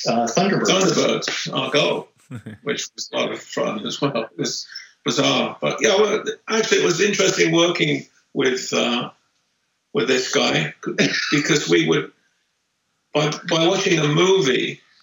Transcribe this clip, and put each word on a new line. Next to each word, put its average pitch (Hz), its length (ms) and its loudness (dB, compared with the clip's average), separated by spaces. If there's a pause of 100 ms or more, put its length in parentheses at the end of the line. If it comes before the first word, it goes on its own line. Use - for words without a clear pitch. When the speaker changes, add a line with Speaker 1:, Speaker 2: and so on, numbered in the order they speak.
Speaker 1:
Uh, 117 200 0
Thunderbirds. 180 420 2
Speaker 2:
Thunderbirds, 165 840 0
Argo, - 540 -2 (280)
Speaker 3:
<laughs> 110 280 -14
Speaker 2:
which - 320 -6
was - 180 -12
a 120 40 -4
lot - 140 -2
of - 100 -10
fun 107 440 -6
as - 160 -6
well. 139 220 0
It - 140 -8
was - 300 -4 (380)
bizarre, 123 560 0
but - 200 -2
yeah, 196 140 4
well, 208 280 2 (260)
actually, 214 300 2
it 190 60 2
was 170 160 2
interesting 190 520 2
working 170 520 2 (280)
with, 131 400 -2
uh, 120 380 -2 (840)
with 139 140 0
this 127 260 0
guy 135 400 0 (300)
<laughs> - 280 -2
because 147 380 0
we 82 180 4
would, - 240 0 (1000)
by, 151 160 2 (200)
by 165 180 2
watching 185 320 2
a 147 80 2
movie, 160 760 2 (220)